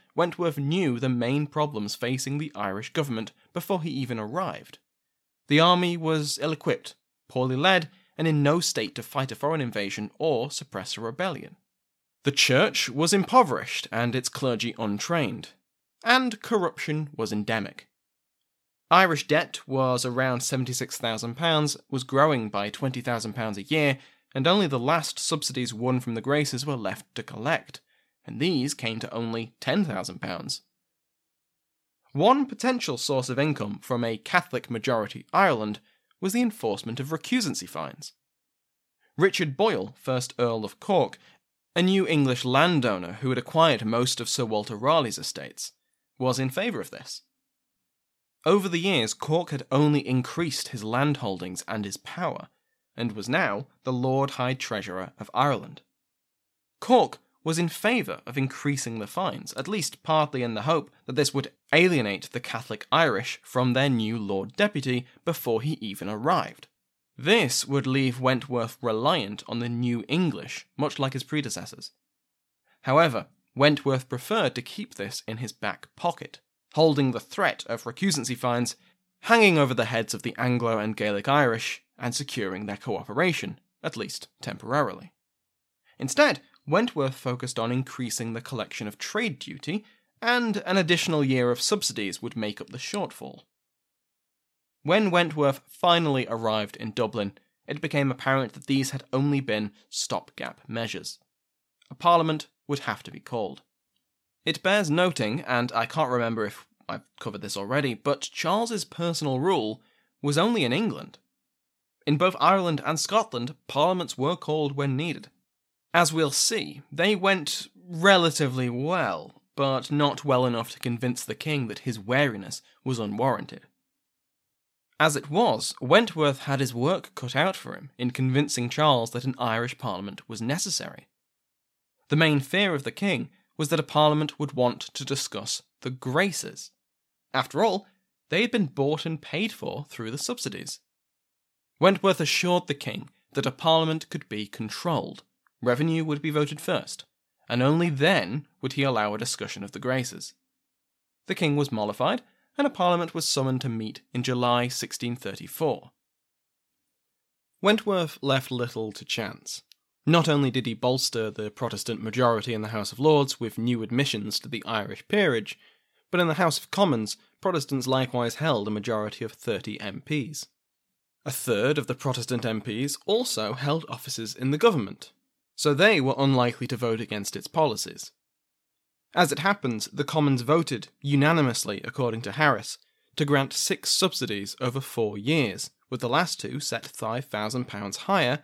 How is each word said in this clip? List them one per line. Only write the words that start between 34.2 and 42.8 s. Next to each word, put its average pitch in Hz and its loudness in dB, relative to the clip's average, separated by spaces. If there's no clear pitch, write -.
majority 117 -2
Ireland 120 4
was 190 -2
the 240 2
enforcement 117 -2
of 135 -6
recusancy 160 -2
fines. - -10
Richard 165 2
Boyle, 147 0
first 127 -4
Earl 117 0
of - -10
Cork, 165 2
a 170 4
new 190 4
English 139 4
landowner 123 2